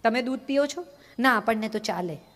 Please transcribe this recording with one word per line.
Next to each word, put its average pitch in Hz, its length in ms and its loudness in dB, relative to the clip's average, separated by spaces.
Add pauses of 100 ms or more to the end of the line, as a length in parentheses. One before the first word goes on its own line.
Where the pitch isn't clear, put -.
તમે 233 180 2
દૂધ 262 180 -4
પીઓ 277 260 0
છો? 339 200 -8 (340)
"ના, 247 180 4
આપણને 220 320 0
તો 214 100 -4
ચાલે." 175 380 -4 (180)